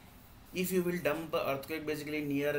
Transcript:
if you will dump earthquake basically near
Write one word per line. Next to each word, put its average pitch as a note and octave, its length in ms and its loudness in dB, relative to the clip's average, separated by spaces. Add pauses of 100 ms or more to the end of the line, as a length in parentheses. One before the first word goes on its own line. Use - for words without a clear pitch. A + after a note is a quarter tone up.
(540)
if F3+ 180 0
you F#3 120 6
will F3 140 2
dump D#3 360 0
earthquake D3+ 520 0
basically D3+ 360 -2
near C#3+ 380 2